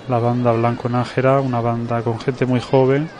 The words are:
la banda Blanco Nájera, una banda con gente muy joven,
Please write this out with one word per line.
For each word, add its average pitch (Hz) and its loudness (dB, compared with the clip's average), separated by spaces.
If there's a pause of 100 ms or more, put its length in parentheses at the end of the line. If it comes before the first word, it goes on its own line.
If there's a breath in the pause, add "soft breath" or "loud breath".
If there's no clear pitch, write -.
la 120 0
banda 120 2
Blanco 117 0
Nájera, 127 0
una 123 -2
banda 117 -2
con 113 -2
gente 127 -2
muy 127 2
joven, 135 2 (120 loud breath)